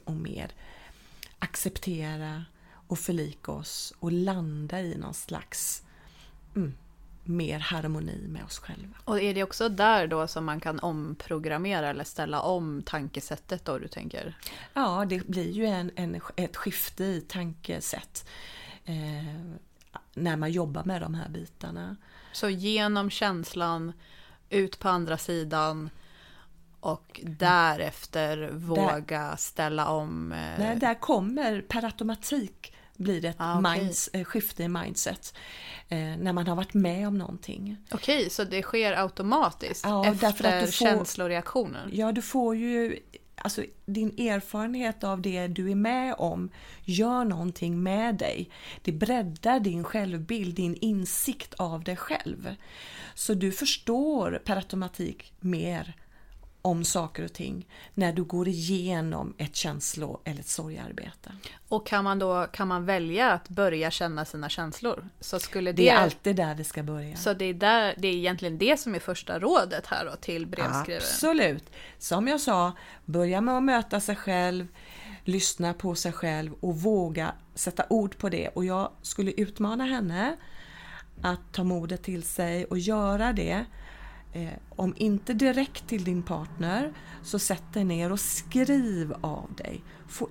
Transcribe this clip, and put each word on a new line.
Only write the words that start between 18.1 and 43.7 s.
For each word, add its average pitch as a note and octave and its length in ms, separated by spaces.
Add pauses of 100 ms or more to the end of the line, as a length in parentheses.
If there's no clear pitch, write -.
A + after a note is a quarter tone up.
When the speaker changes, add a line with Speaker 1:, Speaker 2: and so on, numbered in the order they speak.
Speaker 1:
eh, D3+ 500 (800)
när D#3+ 240
man D#3 140
jobbar D#3+ 320
med F#3 180
de E3 120
här D#3+ 160
bitarna. E3+ 680 (380)
Speaker 2:
Så - 160
genom G3+ 600
känslan, E3+ 840 (560)
ut F#3+ 300
på G3 100
andra E3+ 280
sidan D#3 720 (880)
och - 440
därefter D#3 1300
våga D#3+ 640 (100)
Speaker 1:
Där D#3 60
Speaker 2:
ställa D3+ 540
om, D#3+ 420
eh. D#3+ 60 (220)
Speaker 1:
Nej, A3 160
där A#3 240
kommer A3+ 600
per A3+ 240
automatik A3 880 (240)
blir F#3 240
det E3+ 60
ett E3 120
Speaker 2:
Ah, E3+ 200
okej. F3 220
Speaker 1:
minds-, F#3 320
eh, F#3+ 100
skifte G3+ 400
i E3+ 40
mindset, - 640 (560)
eh, E3 80
när E3 360
man F3 140
har F3 80
varit F#3 180
med G3 340
om G3+ 100
någonting. G3 600 (140)
Speaker 2:
Okej, A#3+ 380
så - 140
det F#3+ 180
sker G#3+ 320
automatiskt G3 920
Speaker 1:
Ja, G3+ 200
Speaker 2:
efter G#3 220
Speaker 1:
därför G#3 160
att F#3 180
du - 40
får F3+ 60
Speaker 2:
känsloreaktionen? F#3+ 1200
Speaker 1:
Ja, A3 180
du A3+ 100
får A#3 340
ju, A#3 440 (360)
alltså, - 280 (220)